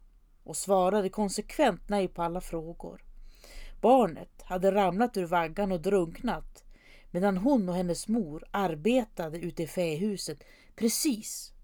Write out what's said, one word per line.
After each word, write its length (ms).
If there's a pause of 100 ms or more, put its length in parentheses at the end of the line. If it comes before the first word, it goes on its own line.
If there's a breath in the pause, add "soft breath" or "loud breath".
(440)
och 120
svarade 520
konsekvent 800
nej 200
på 140
alla 180
frågor. 640 (760 loud breath)
Barnet 600
hade 300
ramlat 440
ur 100
vaggan 460
och 80
drunknat 840 (460 soft breath)
medan 260
hon 320
och 60
hennes 340
mor 420
arbetade 880
ute 240
i 40
fähuset, 800 (320 soft breath)
precis 760 (120)